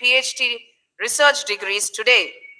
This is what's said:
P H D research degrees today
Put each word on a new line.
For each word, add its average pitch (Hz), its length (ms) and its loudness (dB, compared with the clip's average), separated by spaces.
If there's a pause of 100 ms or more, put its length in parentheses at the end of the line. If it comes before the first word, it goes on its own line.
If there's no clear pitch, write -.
P 247 160 2
H 262 180 -2
D 240 240 -4 (400)
research 277 460 2
degrees 202 460 -4
today 214 420 2 (280)